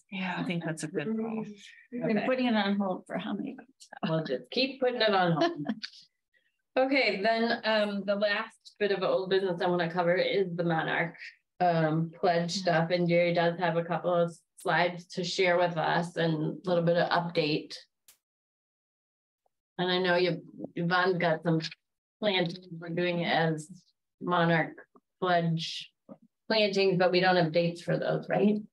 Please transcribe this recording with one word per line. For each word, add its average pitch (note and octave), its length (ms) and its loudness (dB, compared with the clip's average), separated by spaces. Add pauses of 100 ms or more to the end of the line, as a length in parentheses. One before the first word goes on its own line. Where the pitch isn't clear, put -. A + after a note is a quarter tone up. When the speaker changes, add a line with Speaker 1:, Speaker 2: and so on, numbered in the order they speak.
(120)
Speaker 1:
Yeah, F#3+ 260 -6
I E3+ 60 -4
think E3+ 220 -4
that's D#3+ 180 -6
a D#3+ 40 -8
good D3+ 200 -4 (100)
call. A3 280 -6 (460)
Speaker 2:
We've A#3+ 140 -8
been A3 140 0
Speaker 3:
Okay. - 60 -2
Speaker 2:
putting B3+ 200 0
it A#3 100 0
on G3+ 220 0
hold F#3+ 280 -4
for - 120 -8
how G3 160 -6
many - 220 -6
months? - 340 -20 (180)
Speaker 3:
We'll D#3+ 160 0
just C3+ 260 -6
keep C4 300 -2
putting B3 220 0
it G#3+ 120 4
on F#3 200 4
hold. E4+ 180 2 (160)
Speaker 2:
<laughs> A3 80 -4 (1000)
Speaker 3:
Okay, C4 460 2
then, A3+ 440 0
um, G#3 380 0
the G3+ 120 0
last G#3 640 -4
bit G3+ 120 0
of F#3 120 0
old F#3 260 0
business F#3+ 320 0
I F#3 60 0
wanna F3 240 0
cover F3 240 2
is F3+ 400 0
the F3 80 -4
Monarch, D#3+ 500 0 (460)
um, E3 500 2 (100)
pledge E3+ 360 0
Speaker 2:
Yeah. G3 80 -4
Speaker 3:
stuff, E3 260 2
and F3 180 2
Jerry E3+ 240 4
does E3+ 280 0
have E3+ 180 0
a E3+ 60 0
couple E3+ 280 -2
of E3+ 240 0 (220)
slides F3 520 0
to F#3 140 -6
share F3 320 2
with E3+ 220 2
us D#3 380 -2
and E3 180 0
a D#3 340 -4
little F3 160 2
bit E3+ 140 2
of E3+ 140 2
update. E3 640 -2 (2000)
And F3+ 140 -2
I F3+ 80 2
know F3+ 160 2
you, F3 260 0 (340)
Yvonne's F3+ 440 0
got E3 240 0
some E3 180 2 (580)
plans F#3 380 0 (220)
for E3+ 100 -10
doing F3 300 0
it E3 80 -2
as D#3+ 420 0 (500)
Monarch E3+ 540 2 (480)
pledge E3+ 680 0 (560)
plantings, G3 500 2
but F3+ 140 4
we F3 80 4
don't F3+ 160 4
have D#3+ 160 4
dates E3+ 320 0
for D#3 160 -2
those, - 300 -2
right? G#3 260 4 (180)